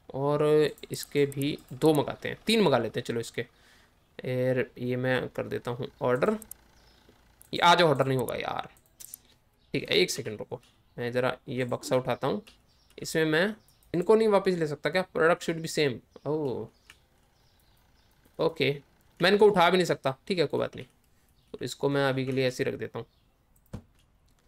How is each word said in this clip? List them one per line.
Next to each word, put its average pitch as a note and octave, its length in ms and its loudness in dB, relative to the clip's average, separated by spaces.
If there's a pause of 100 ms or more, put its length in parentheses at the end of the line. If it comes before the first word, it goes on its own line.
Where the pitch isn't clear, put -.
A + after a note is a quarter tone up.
और D3+ 600 2 (200)
इसके - 360 -2
भी C#3 300 -4 (160)
दो D3 200 4
मंगाते C3+ 360 -2
हैं, B2 80 -10 (100)
तीन A3 140 4
मंगा C#3+ 160 4
लेते A2+ 220 -2
हैं, A#2 60 -8
चलो A#2+ 140 -4
इसके। - 220 -8
और - 1300 -4 (100)
ये B2 180 -2
मैं B2+ 320 0
कर A2+ 180 -6
देता A2+ 240 -6
हूँ A#2+ 160 -8 (140)
ऑर्डर, C3+ 360 2 (1160)
ये - 80 -4
आज E3+ 200 6
ऑर्डर C#3 240 4
नहीं C3 120 0
होगा B2 180 -4
यार, - 340 -6 (1040)
ठीक D3 100 -4
है, - 140 -12
एक F3+ 140 2
सेकंड A2+ 280 -8
रुको, B2+ 220 -12 (360)
मैं A#2+ 140 -6
ज़रा B2 240 -2 (140)
ये B2+ 160 -4
बक्सा B2 300 -4
उठाता B2+ 320 -2
हूँ, G3 140 -2 (560)
इसमें D#3+ 280 -2
मैं E3+ 300 0 (380)
इनको F3 220 4
नहीं A3 120 4
वापस G3 260 2
ले E3 140 0
सकता D3 220 -4
क्या? F3+ 200 -2
Product E3+ 340 2
should E3 180 -4
be D#3+ 100 -8
same, C#3+ 220 0 (340)
ओह, C#3 400 -4 (1700)
ओके, C#3+ 360 0 (440)
मैं F3 120 4
इनको G#3 140 6
उठा F3+ 240 6
भी F#3 80 2
नहीं F3+ 80 2
सकता, C#3 300 -2 (120)
ठीक F#3 120 -2
है, D3+ 60 4
कोई B2 140 -2
बात A#2+ 160 -4
नहीं, - 100 -14 (680)
तो - 80 -12
इसको C3 280 -4
मैं C#3 200 2
अभी C3 160 -2
के C3 60 -4
लिए C3 160 0
ऐसे B2+ 160 -2
ही B2 80 -2
रख A#2+ 80 -8
देता A2+ 200 -10
हूँ। A#2 60 -12 (1400)